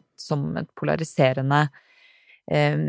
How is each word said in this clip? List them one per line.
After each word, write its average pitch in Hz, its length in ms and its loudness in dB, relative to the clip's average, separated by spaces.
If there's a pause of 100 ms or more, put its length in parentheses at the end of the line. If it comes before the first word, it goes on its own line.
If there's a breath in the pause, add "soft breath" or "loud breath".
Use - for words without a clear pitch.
(160)
som 147 400 -4
et 156 180 -6
polariserende, 147 920 2 (840 soft breath)
eh, 147 300 2 (100)